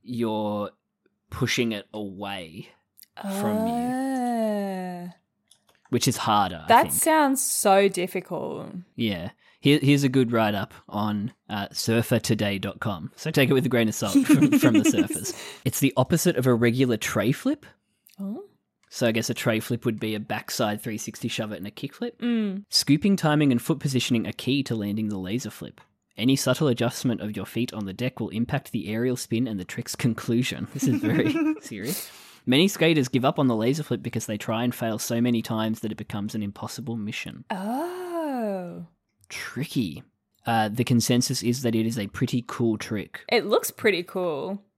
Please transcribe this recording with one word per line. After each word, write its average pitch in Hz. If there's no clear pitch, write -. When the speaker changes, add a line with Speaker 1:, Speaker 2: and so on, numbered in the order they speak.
Speaker 1:
you're 107
pushing 120
it 101
away 98
from 208
you, 233
Speaker 2:
Ah. 226
Speaker 1:
which 123
is 117
harder, 92
I -
Speaker 2:
That 247
Speaker 1:
think. -
Speaker 2:
sounds 294
so 196
difficult. -
Speaker 1:
Yeah. 101
Here, 143
here's 139
a 135
good 127
write-up 104
on, 104
uh, 101
surfer 113
today 104
dot 98
com. 92
So -
take 143
it -
with 131
a -
grain 117
of 104
salt 101
from, 294
from 302
the -
Speaker 2:
<laughs> 320
Speaker 1:
surfers. -
It's -
the 135
opposite 165
of 123
a 127
regular 120
tray 107
flip. -
Speaker 2:
Oh. 214
Speaker 1:
So -
I 113
guess 110
a 120
tray 110
flip 117
would 110
be 110
a 104
backside 107
three 107
sixty -
shove 107
it 90
and 92
a 104
kick -
flip. 240
Speaker 2:
Mm. 214
Speaker 1:
Scooping, 185
timing, 151
and 120
foot -
positioning 123
are 101
key 139
to 123
landing 104
the 101
laser 104
flip. -
Any 131
subtle 139
adjustment 120
of 104
your 92
feet -
on 107
the 95
deck -
will 110
impact 120
the 101
aerial 123
spin 120
and 104
the 90
trick's -
conclusion. -
This 139
is -
very -
Speaker 2:
<laughs> 311
Speaker 1:
serious. 113
Many 143
skaters 160
give 131
up 160
on 139
the 120
laser 127
flip 117
because 127
they 107
try 117
and 123
fail 113
so 117
many 120
times 110
that 107
it 104
becomes 104
an 110
impossible 117
mission. -
Speaker 2:
Oh. 240
Speaker 1:
Tricky. -
Uh, 113
the 117
consensus 123
is 123
that 117
it 113
is 117
a 101
pretty 123
cool 113
trick. -
Speaker 2:
It 226
looks 220
pretty 190
cool. 180